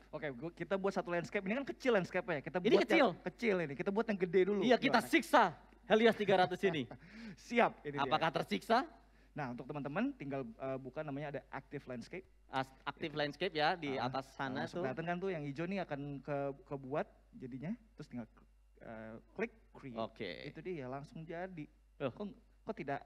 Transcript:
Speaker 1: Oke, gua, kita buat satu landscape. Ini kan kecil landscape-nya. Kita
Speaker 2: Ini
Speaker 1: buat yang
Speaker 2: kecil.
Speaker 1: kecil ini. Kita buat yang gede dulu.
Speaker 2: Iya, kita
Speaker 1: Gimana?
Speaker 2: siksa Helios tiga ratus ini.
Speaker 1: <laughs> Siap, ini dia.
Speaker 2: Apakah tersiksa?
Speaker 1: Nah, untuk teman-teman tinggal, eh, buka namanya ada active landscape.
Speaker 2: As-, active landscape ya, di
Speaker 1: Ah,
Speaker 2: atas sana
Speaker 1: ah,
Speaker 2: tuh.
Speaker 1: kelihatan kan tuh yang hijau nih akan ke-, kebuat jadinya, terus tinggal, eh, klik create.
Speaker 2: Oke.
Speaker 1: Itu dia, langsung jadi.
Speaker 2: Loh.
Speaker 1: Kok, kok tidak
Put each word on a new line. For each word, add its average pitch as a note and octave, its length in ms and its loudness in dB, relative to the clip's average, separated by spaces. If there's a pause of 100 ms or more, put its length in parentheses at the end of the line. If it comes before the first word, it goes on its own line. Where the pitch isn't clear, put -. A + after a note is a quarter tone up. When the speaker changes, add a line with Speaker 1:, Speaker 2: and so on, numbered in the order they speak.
Speaker 1:
Oke, D#3 220 -6
gua, C3 180 -8
kita E3+ 260 -4
buat G3 160 0
satu F3 160 -2
landscape. F3 340 -2
Ini F#3+ 140 -2
kan C#4 120 -4
kecil C4+ 260 0
landscape-nya. F3 480 0
Kita D3+ 180 -4
Speaker 2:
Ini F3+ 80 2
Speaker 1:
buat F4+ 140 8
yang - 20 6
Speaker 2:
kecil. D#4 240 6 (160)
Speaker 1:
kecil G3+ 380 0
ini. D3 120 -4
Kita E3+ 160 -4
buat G#3+ 160 2
yang G#3 140 -2
gede F#3 240 4
dulu. G3+ 160 2
Speaker 2:
Iya, A3+ 160 6
kita A#3+ 240 4
Speaker 1:
Gimana? - 80 0
Speaker 2:
siksa B3+ 360 6 (400)
Helios A3 320 6
tiga G3+ 220 4
ratus F3+ 260 4
ini. D#3+ 240 2 (280)
Speaker 1:
<laughs> A3+ 280 -14
Siap, A#3 380 4
ini D3 120 -8
dia. C#3 80 0
Speaker 2:
Apakah D3+ 280 2
tersiksa? A3+ 580 2 (440)
Speaker 1:
Nah, C#3 200 -4
untuk B2 140 -8
teman-teman D3 480 -4
tinggal, C3+ 320 -6
eh, C3 320 -8
buka C3+ 240 -10
namanya D3 280 -6
ada C#3+ 200 -8
active C#3 360 -12
landscape. B2+ 380 -12 (240)
Speaker 2:
As-, C3+ 240 -4 (120)
active - 280 -6
landscape D3 400 -2
ya, D#3 220 4
di D#3 200 -4
Speaker 1:
Ah, B2 140 0
Speaker 2:
atas C3+ 240 -4
sana C3+ 320 -4
Speaker 1:
ah, - 20 -4
Speaker 2:
tuh. F3 140 -6
Speaker 1:
kelihatan C3+ 240 -2
kan F3 140 -2
tuh F#3+ 120 -4
yang D#3+ 140 -4
hijau C#3+ 220 -6
nih F#3+ 160 -4
akan D3 180 -6 (200)
ke-, C#3 340 -4 (120)
kebuat C#3 420 -4 (280)
jadinya, C3 360 -8 (220)
terus - 140 -16
tinggal, A#2+ 200 -10 (520)
eh, A2 360 -14 (180)
klik A3 180 -6 (220)
create. B2 240 -14
Speaker 2:
Oke. A2 340 -4 (140)
Speaker 1:
Itu D3 160 -12
dia, D#3+ 260 -8
langsung C#3+ 340 -10
jadi. E3+ 440 -10 (320)
Speaker 2:
Loh. C3+ 160 -2
Speaker 1:
Kok, G#3 140 -8 (360)
kok A3 140 -8
tidak D3+ 280 -6